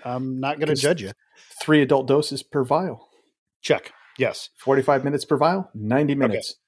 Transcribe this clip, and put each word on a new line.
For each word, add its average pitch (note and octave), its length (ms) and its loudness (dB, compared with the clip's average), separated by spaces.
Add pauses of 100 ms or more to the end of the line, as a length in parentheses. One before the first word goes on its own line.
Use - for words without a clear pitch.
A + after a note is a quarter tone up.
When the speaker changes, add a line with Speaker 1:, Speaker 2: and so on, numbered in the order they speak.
Speaker 1:
I'm B2+ 360 -6
not C#3+ 200 -4
gonna D3+ 120 0
Speaker 2:
'Cause C#3+ 100 0
Speaker 1:
judge C#3+ 220 0
you. F#2+ 80 -10 (500)
Speaker 2:
three D3+ 220 4
adult C3+ 240 2
doses C#3+ 360 0
per C#3 200 -2
vial. C#3 440 -2 (540)
Speaker 1:
Check. - 320 -2 (240)
Yes. A#2+ 400 -4
Speaker 2:
Forty-five C3+ 480 2
minutes C#3 200 -2
per D3 120 0
vial, F3 360 0
ninety B2+ 400 0
Speaker 1:
Okay. C#3 60 -4
Speaker 2:
minutes. G#2+ 360 -2 (120)